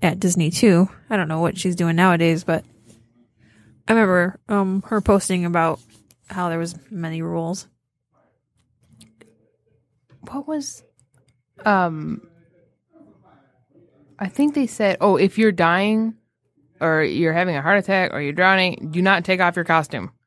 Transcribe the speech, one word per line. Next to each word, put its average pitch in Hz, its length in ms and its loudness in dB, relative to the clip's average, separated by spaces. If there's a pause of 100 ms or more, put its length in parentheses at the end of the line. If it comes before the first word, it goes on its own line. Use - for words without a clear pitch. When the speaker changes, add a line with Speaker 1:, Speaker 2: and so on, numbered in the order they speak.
Speaker 1:
at 180 180 0
Disney 175 300 0
too. 185 400 4 (200)
I 214 80 -2
don't 175 100 -2
know 160 120 -4
what 170 180 -2
she's 180 180 -4
doing 170 200 0
nowadays, 170 480 2
but 165 220 -4 (1200)
I 214 60 2
remember, 185 460 2 (100)
um, 196 380 -2
her 214 140 -2
posting 190 440 2
about 170 340 0 (500)
how 180 200 -4
there 165 100 -4
was 170 160 -8 (140)
many 165 320 -8
rules. 165 460 -6 (2500)
Speaker 2:
What 277 180 -12
was, 302 360 -10 (840)
um, 165 600 -2 (1900)
I 196 100 -8
think 285 280 0
they 269 120 0
said, 202 340 -2
"Oh, 196 160 4
if 185 200 2
you're 214 140 4
dying 202 640 0 (640)
or 156 240 0
you're 160 300 0
having 175 220 0
a 139 60 -4
heart 175 180 2
attack 190 340 0
or 143 80 -6
you're 143 120 -6
drowning, 185 580 0
do 170 100 -2
not 185 220 2
take 185 160 0
off 175 160 0
your 175 100 -2
costume." 151 460 -2 (160)